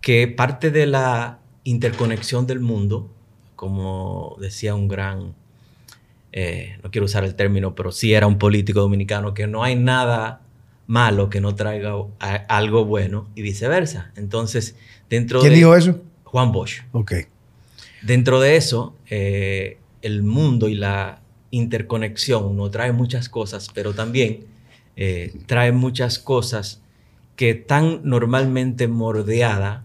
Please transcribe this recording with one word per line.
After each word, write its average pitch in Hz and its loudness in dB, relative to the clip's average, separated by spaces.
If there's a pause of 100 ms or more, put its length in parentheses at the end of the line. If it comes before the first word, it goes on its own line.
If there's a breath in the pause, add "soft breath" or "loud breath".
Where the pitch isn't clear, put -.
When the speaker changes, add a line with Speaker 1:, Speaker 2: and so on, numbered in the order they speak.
Speaker 1:
que 120 2
parte 135 -2
de 147 2
la 123 -2 (240)
interconexión 117 -2
del 127 -4
mundo, 107 -2 (440)
como 95 -8
decía 101 -6
un 101 -2
gran, 95 -6 (960 soft breath)
eh, 92 -6
no 98 -12
quiero 101 -2
usar 98 0
el 92 -4
término, 98 0
pero 95 -6
sí 110 2
era 104 6
un 101 4
político 104 2
dominicano, 101 0
que 104 -4
no 110 -4
hay 127 0
nada 123 0 (460)
malo 107 2
que 101 -2
no 101 0
traiga 104 -4 (260)
a-, 101 -4 (120)
algo 107 4
bueno 104 -2
y 107 -10
viceversa. 113 -2
Entonces, 110 -4 (360 soft breath)
dentro 120 0
Speaker 2:
¿Quién 147 8
Speaker 1:
de 160 10
Speaker 2:
dijo 165 10
eso? 175 4 (220)
Speaker 1:
Juan 127 2
Bosch. 92 -4 (100)
Speaker 2:
Ok. 113 -2 (880 soft breath)
Speaker 1:
Dentro 123 4
de 139 6
eso, 123 0 (160)
eh, 98 -4 (240)
el 107 -2
mundo 120 2
y 107 -4
la 98 -4 (300)
interconexión 110 -2
nos 101 -4
trae 117 -2
muchas 123 -2
cosas, 104 -8
pero 104 -6
también, 113 -2 (500 soft breath)
eh, 90 -6 (140)
trae 123 4
muchas 127 0
cosas 120 -4 (540)
que 117 2
están 151 0
normalmente 127 0
mordeadas 110 -2